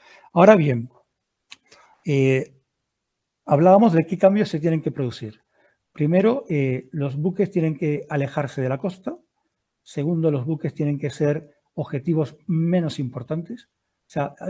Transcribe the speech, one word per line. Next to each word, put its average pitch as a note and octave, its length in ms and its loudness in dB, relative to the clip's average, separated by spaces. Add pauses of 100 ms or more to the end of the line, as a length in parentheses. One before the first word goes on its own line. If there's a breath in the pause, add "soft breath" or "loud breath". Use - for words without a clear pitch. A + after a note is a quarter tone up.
(340 soft breath)
Ahora G3 220 8
bien, C3 340 0 (1160 soft breath)
eh, C3+ 480 2 (920)
hablábamos F#3 480 6
de E3 120 2
qué F3 120 -6
cambios G3+ 320 2
se D#3+ 100 -4
tienen D#3+ 220 0
que D3 100 -4
producir. A#2+ 500 -8 (520)
Primero, F#3+ 560 0
eh, C3+ 420 -2
los C#3 260 -6
buques F3+ 340 -2
tienen D#3+ 260 -2
que D3 320 -4
alejarse C#3 520 -4
de B2+ 80 -2
la C3+ 80 -2
costa. F#3+ 400 -10 (680)
Segundo, D#3+ 480 -2
los C3 140 -4
buques D#3 280 -6
tienen D3 240 -4
que C#3+ 120 -8
ser D3 400 -4 (240 soft breath)
objetivos D#3 640 -4 (100)
menos E3 520 -2
importantes. D3+ 720 -10 (380)
O - 60 -20
sea, C#3 220 -6 (140)